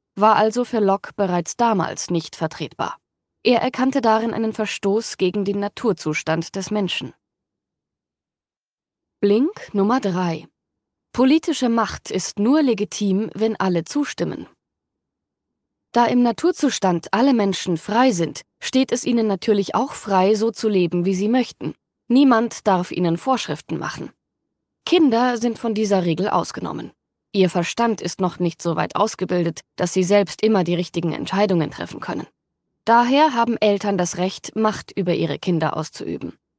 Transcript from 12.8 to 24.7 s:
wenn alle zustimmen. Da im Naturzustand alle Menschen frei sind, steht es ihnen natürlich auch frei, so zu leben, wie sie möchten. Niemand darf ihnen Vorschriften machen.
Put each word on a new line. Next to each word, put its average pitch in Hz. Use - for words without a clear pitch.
wenn 220
alle 175
zustimmen. -
Da 240
im 247
Naturzustand 233
alle 254
Menschen 190
frei 240
sind, 170
steht -
es 254
ihnen 233
natürlich 202
auch 262
frei, 196
so 220
zu -
leben, 175
wie 190
sie 202
möchten. 233
Niemand 240
darf 180
ihnen 170
Vorschriften 180
machen. -